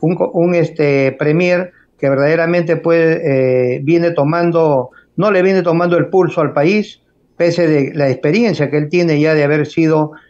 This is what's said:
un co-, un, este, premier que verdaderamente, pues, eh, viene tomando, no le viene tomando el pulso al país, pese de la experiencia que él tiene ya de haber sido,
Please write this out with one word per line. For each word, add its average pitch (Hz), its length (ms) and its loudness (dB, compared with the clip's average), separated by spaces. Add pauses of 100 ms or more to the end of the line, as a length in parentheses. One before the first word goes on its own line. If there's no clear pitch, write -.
un 165 160 -2
co-, - 180 -2
un, 175 220 0
este, 143 600 0
premier 180 540 0 (300)
que 139 100 0
verdaderamente, 165 680 0
pues, 165 460 0
eh, 127 600 0
viene 170 260 2
tomando, 160 800 0 (240)
no 202 160 0
le 185 120 2
viene 190 200 2
tomando 170 340 0
el 165 120 0
pulso 175 320 0
al 147 120 0
país, 196 480 -2 (360)
pese 170 320 0
de 143 260 0
la 143 160 0
experiencia 165 580 0
que 151 100 -2
él 147 100 -4
tiene 165 320 0
ya 156 140 2
de 151 100 2
haber 147 220 0
sido, 156 480 0 (160)